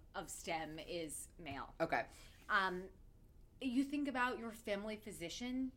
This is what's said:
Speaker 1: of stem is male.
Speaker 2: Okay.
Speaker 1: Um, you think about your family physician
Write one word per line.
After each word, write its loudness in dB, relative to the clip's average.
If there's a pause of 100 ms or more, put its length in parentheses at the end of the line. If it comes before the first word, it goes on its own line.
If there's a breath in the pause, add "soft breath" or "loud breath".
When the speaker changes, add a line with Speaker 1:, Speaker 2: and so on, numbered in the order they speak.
(160)
Speaker 1:
of -4
stem -2
is -4 (160)
male. -6
Speaker 2:
Okay. 4 (460 soft breath)
Speaker 1:
Um, 6 (760)
you 6
think 2
about 2
your -4
family -2
physician -2